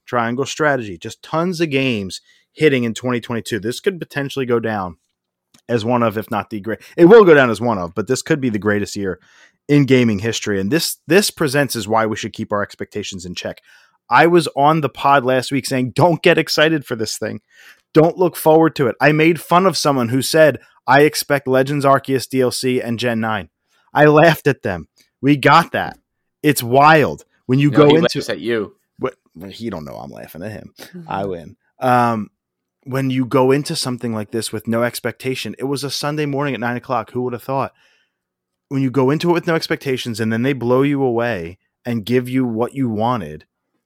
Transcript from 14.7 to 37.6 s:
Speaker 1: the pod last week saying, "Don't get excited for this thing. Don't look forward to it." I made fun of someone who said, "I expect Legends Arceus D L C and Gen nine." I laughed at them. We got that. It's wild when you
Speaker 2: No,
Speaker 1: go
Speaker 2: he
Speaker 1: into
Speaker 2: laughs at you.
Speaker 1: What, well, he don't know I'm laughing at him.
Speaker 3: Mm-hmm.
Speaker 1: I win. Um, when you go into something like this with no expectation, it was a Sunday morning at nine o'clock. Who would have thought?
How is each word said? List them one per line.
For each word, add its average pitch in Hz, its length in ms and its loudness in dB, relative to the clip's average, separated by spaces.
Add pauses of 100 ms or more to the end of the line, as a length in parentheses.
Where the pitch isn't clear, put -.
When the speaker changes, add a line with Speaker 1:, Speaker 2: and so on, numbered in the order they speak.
Speaker 1:
the 135 60 -2
pod 139 360 2
last 127 260 0
week 135 160 -4
saying, 127 260 -4
"Don't 160 300 2
get 165 160 4
excited 156 460 0
for 131 100 -8
this 110 240 -6
thing. 110 220 -8 (520)
Don't 156 260 4
look 175 180 0
forward 160 400 4
to 139 100 0
it." 107 140 0
I 143 100 4
made 156 300 2
fun 180 260 2
of 170 100 0
someone 131 340 0
who 131 120 0
said, 156 380 4 (260)
"I 135 140 6
expect 147 480 0
Legends 135 360 0
Arceus 135 440 0
D 131 140 -2
L 123 100 2
C 127 280 -2
and 117 200 -6
Gen 117 180 -2
nine." 110 300 -4 (440)
I 147 120 4
laughed 151 420 4
at 135 160 -2
them. 87 240 -6 (340)
We 143 160 2
got 143 360 2
that. 92 260 -6 (440)
It's 147 200 0
wild 127 640 4 (220)
when 131 120 2
you 143 120 4
Speaker 2:
No, 147 80 2
Speaker 1:
go 147 100 8
Speaker 2:
he 151 80 6
Speaker 1:
into 160 220 0
Speaker 2:
laughs 135 100 -8
at 101 100 -6
you. 107 380 -4 (220)
Speaker 1:
What, - 180 -8 (180)
well, 92 160 -18
he 113 200 -12
don't 80 140 -10
know 62 120 -16
I'm 62 160 -16
laughing 69 320 -16
at 110 80 -10
him. - 260 -18
Speaker 3:
Mm-hmm. 175 300 -20
Speaker 1:
I 98 160 -6
win. 85 320 -12 (240)
Um, 120 500 0 (540)
when 135 260 -4
you 131 160 -2
go 131 240 2
into 143 240 0
something 123 400 -6
like 107 160 -8
this 113 220 -6
with 110 160 -8
no 117 160 0
expectation, 117 760 -8
it 123 60 -8
was 135 180 -4
a 139 80 -8
Sunday 147 360 -4
morning 139 280 -4
at 104 60 -8
nine 120 160 -4
o'clock. 120 340 -6
Who 123 120 -6
would 123 100 -6
have 117 100 -12
thought? 135 300 -4 (960)